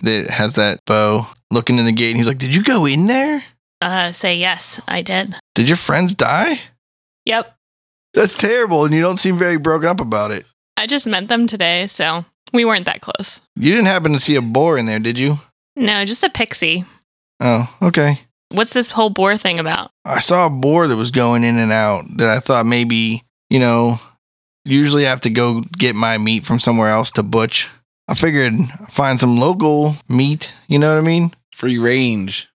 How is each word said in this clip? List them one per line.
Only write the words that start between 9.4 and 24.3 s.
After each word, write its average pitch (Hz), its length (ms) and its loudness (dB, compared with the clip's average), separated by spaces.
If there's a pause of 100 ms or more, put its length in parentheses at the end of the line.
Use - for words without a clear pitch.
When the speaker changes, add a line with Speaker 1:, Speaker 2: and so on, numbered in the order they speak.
Speaker 1:
broken 160 320 0
up 175 140 -2
about 107 300 -2
it. 104 140 -10 (300)
Speaker 2:
I 208 100 -4
just 277 220 -2
met 202 220 -4
them 233 180 0
today, 180 400 -2
so 165 380 -4 (260)
we 240 140 2
weren't 214 220 0
that - 120 -6
close. - 400 -10 (160)
Speaker 1:
You 147 160 2
didn't 214 160 4
happen 175 240 0
to 143 80 0
see 147 160 2
a 135 60 2
boar 135 360 2
in 120 80 -2
there, 107 140 -2
did 117 180 -2
you? 143 220 0 (380)
Speaker 2:
No, 214 260 0
just 214 220 -2
a 359 40 0
pixie. 180 540 -4 (560)
Speaker 1:
Oh, 120 420 0
okay. 147 380 2 (300)
Speaker 2:
What's 220 240 -2
this 247 180 -2
whole 220 180 0
boar 196 280 0
thing 180 220 -4
about? 160 320 -6 (120)
Speaker 1:
I 131 160 -2
saw 180 280 2
a - 20 2
boar 147 400 2
that 117 80 0
was 113 140 -2
going 120 340 2
in 117 120 2
and 113 140 2
out 107 460 0
that 113 100 2
I 110 140 2
thought 120 240 2
maybe, 117 580 0 (260)
you 127 100 2
know, 117 400 2 (640)